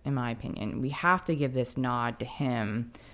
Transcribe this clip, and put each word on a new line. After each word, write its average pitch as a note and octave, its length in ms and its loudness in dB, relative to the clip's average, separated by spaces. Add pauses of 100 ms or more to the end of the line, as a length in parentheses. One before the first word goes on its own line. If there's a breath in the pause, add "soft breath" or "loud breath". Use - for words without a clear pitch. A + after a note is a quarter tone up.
in C#3 100 0
my B2 180 0
opinion. - 500 -4
We C3 80 0
have F3 360 4
to E3 100 2
give C#3 180 2
this B2+ 220 0
nod B2 440 0
to B2 60 -2
him A#2 640 0 (220 loud breath)